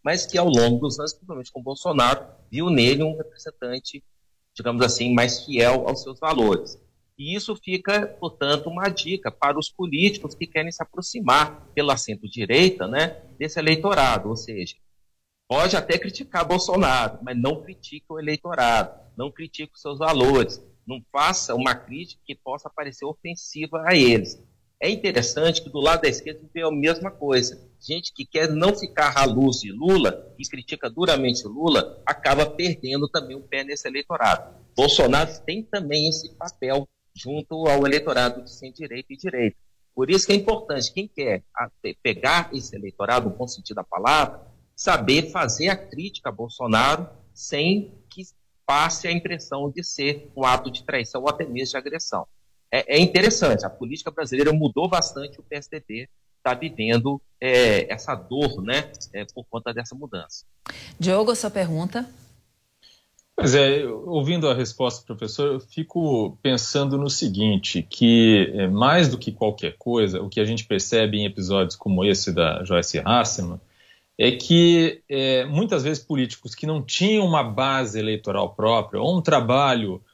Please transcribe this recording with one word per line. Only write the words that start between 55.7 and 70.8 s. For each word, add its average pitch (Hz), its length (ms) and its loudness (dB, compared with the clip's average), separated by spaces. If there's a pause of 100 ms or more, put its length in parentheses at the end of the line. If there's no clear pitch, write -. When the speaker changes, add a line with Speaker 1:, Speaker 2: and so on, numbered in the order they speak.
Speaker 1:
D 151 160 -14
B 117 220 -12 (340)
tá 127 120 0
vivendo, 123 680 0 (180)
é, 123 540 4
essa 123 220 -6
dor, 131 480 -2
né, 135 260 -2 (240)
é, 104 120 -10
por - 240 -18
conta 117 240 -8
dessa 117 200 -10
mudança. 113 520 -14 (520)
Speaker 2:
Diogo, 202 380 2
sua 226 160 -4
pergunta? 180 580 -4 (1300)
Speaker 3:
Pois 131 180 4
é, 139 300 4
eu, 117 240 -8
ouvindo 160 420 0
a 123 40 2
resposta 123 480 -4
do - 40 -20
professor, 120 480 -4
eu 131 60 -4
fico 143 800 -2
pensando 135 560 0
no 143 120 -2
seguinte, 98 720 0
que, 113 720 6
é, 98 120 0
mais 135 420 4
do 101 80 -2
que - 160 -8
qualquer 104 440 -4
coisa, 104 440 0
o 98 80 -8
que 110 100 -2
a 107 60 2
gente 113 180 -2
percebe 107 560 0